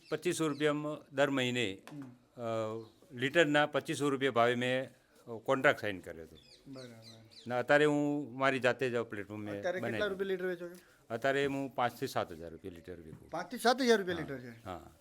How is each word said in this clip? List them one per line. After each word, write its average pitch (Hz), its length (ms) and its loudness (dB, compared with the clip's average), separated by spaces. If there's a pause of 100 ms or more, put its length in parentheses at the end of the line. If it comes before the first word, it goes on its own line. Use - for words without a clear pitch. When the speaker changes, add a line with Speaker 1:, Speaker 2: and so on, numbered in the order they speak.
Speaker 1:
પચીસો 160 380 0
રૂપિયામાં 147 680 -2
દર 139 140 4
મહિને, 123 480 0 (160)
Speaker 2:
હમ. 147 80 -12 (400)
Speaker 1:
અ, 113 440 -4 (280)
લીટરના 147 520 4
પચીસો 143 440 -2
રૂપિયા 135 220 0
ભાવે 117 240 4
મેં, 127 360 -2 (360)
અ, 117 100 -10
કોન્ટ્રાક્ટ 135 440 2
સાઇન 101 180 -4
કર્યો 82 240 -14
હતો. 80 140 -20 (300)
Speaker 2:
બરાબર. 120 560 -18 (240)
Speaker 1:
ને 120 80 -2
અત્યારે 147 300 6
હું 147 520 2
મારી 135 220 2
જાતે 123 300 2
જ 117 60 -2
આ 117 80 0
પ્લેટફોર્મ 104 380 -8
મેં 104 180 -6
Speaker 2:
અત્યારે 180 200 -4
કેટલા - 180 -4
Speaker 1:
બનાવી. 208 120 -2
Speaker 2:
રૂપિયા 196 180 -6
લીટર 185 180 -4
વેચો 175 240 -6
છો? 175 80 -16 (320)
Speaker 1:
અત્યારે 135 360 0
હું 139 300 -4
પાંચ 123 240 0
થી 131 80 -2
સાત 101 240 -4
હજાર 82 200 -12
રૂપિયા 87 220 -14
લીટર 85 220 -14
વેચું. 82 340 -18
Speaker 2:
પાંચ 233 220 -8
થી 247 60 -10
સાત 240 240 2
હજાર 240 160 6
રૂપિયા 180 200 -2
Speaker 1:
હા. 160 40 -6
Speaker 2:
લીટર 139 160 -8
છે? 117 280 -16
Speaker 1:
હા. 87 160 -8 (200)